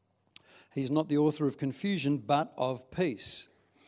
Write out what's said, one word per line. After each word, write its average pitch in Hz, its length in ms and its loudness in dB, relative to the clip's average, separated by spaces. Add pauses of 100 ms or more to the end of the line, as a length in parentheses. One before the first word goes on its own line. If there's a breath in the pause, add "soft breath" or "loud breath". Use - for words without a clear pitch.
(720 loud breath)
He's 131 160 -2
not 156 200 2
the 147 80 2
author 151 300 2
of 127 100 -2
confusion, 143 600 0
but 143 400 0
of 127 340 -2
peace. - 580 -2 (380 loud breath)